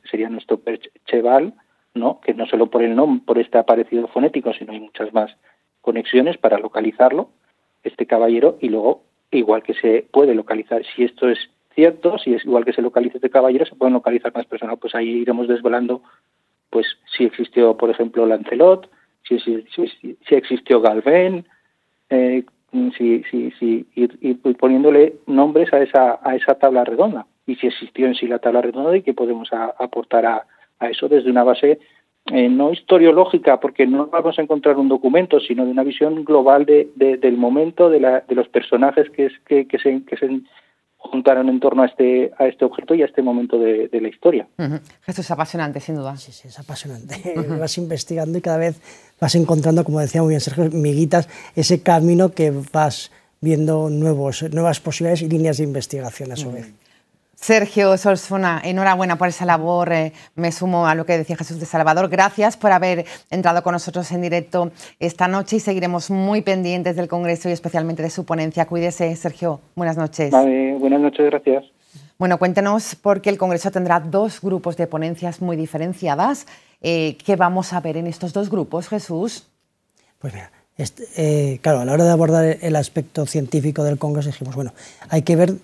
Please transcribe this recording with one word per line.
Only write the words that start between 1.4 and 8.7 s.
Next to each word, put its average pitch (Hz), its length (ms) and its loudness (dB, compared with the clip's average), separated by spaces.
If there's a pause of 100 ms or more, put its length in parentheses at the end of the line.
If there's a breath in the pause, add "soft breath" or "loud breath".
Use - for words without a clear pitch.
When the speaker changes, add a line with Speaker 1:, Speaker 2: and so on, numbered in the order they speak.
Speaker 1:
¿no? 120 260 -2
Que - 140 -2
no 113 120 -6
solo 113 220 2
por 120 140 0
el 117 120 0
nom-, 135 300 0
por 120 140 0
este 120 180 0
aparecido 117 520 2
fonético, 123 440 -2
sino 107 200 -12
hay 107 80 -12
muchas 107 340 -10
más 107 160 -2 (500)
conexiones 127 560 0
para 110 220 2
localizarlo, 113 720 0 (520)
este - 220 -8
caballero, 117 560 2
y 131 80 -4
luego, 110 340 -2 (280)